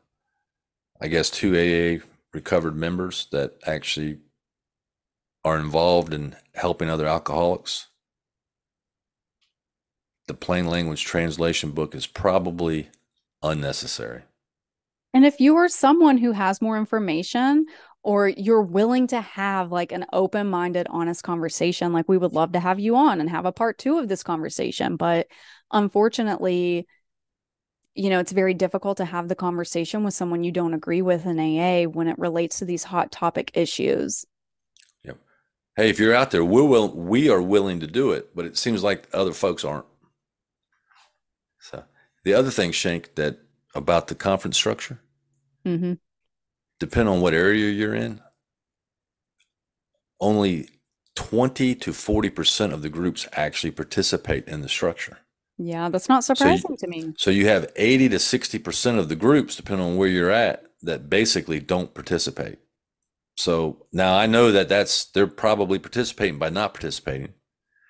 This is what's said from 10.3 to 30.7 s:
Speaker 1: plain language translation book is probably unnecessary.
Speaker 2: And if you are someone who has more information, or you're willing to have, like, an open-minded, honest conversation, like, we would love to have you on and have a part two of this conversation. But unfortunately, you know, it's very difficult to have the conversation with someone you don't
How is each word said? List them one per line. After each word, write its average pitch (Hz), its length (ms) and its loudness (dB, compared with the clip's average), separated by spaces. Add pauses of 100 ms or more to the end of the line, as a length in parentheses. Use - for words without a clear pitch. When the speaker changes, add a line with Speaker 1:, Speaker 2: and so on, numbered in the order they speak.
Speaker 1:
plain 90 340 -2
language 82 380 -2
translation 82 680 -2
book 76 240 -4
is 69 120 -10
probably 87 840 -2 (540)
unnecessary. 69 800 -6 (920)
Speaker 2:
And 262 120 8
if 285 140 4
you 285 160 6
are 349 140 4
someone 294 480 6
who 240 160 2
has 196 280 -2
more 220 160 0
information, 220 880 0 (380)
or 202 240 2
you're 214 340 2
willing 220 460 2
to 240 140 -2
have, 196 500 -4
like, 175 200 -2
an 180 220 -8
open-minded, 180 760 0
honest 170 340 -4
conversation, 170 680 -2
like, 165 160 0
we 190 80 4
would 175 160 0
love 165 200 0
to 180 60 0
have 185 200 0
you 220 160 0
on 254 240 4
and 156 100 -2
have 175 160 -4
a 185 60 0
part 226 260 -2
two 294 200 0
of 277 100 -2
this 190 160 -4
conversation. - 720 -4
But 170 320 0 (440)
unfortunately, 196 1160 0 (1080)
you 196 140 -2
know, 185 100 2
it's 180 120 -2
very 190 220 2
difficult 190 440 -2
to 185 80 -4
have 175 220 -6
the 180 80 -2
conversation 175 680 -4
with 202 100 -2
someone 170 300 -2
you 175 80 -2
don't 170 220 -2